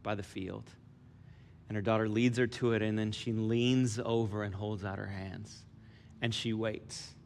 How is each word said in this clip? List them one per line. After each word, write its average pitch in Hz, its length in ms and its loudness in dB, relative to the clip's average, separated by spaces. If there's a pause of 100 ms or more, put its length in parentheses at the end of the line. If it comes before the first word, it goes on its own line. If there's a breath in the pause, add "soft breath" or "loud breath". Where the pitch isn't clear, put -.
by 107 100 -2
the 101 100 -4
field, 95 460 -8 (960 loud breath)
and 107 80 -4
her 107 60 0
daughter 110 260 4
leads 117 300 4
her 123 100 4
to 120 260 0
it, 107 80 2
and 107 160 2
then 110 140 0
she 113 220 -4
leans 120 720 4
over 110 380 0
and 101 100 -4
holds 104 320 -4
out 98 140 -4
her 101 80 -6
hands, 95 580 -10 (560 loud breath)
and 117 120 0
she 113 200 -2
waits - 640 -6 (100)